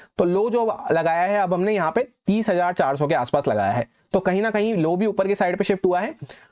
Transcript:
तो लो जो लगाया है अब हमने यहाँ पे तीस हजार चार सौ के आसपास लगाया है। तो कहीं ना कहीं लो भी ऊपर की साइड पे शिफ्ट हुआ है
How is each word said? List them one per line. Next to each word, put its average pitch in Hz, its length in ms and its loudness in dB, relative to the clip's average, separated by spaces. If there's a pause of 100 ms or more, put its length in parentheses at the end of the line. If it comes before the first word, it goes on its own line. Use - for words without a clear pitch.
(180)
तो - 80 2
लो 196 240 2
जो 233 160 0 (260)
लगाया 165 320 2
है 202 160 0
अब 185 140 0
हमने 190 200 0
यहाँ 165 180 0
पे - 160 0 (200)
तीस 214 220 0
हजार 180 240 0
चार 143 220 0
सौ 143 120 -2
के 156 60 0
आसपास 139 340 0
लगाया 104 240 2
है। 120 160 -2 (260)
तो 196 60 0
कहीं 190 220 0
ना 220 100 0
कहीं 214 240 0
लो 165 200 0
भी 196 100 -2
ऊपर 202 220 -2
की 196 80 0
साइड 196 220 0
पे 202 60 -2
शिफ्ट 190 220 0
हुआ 180 140 2
है 254 160 -6 (360)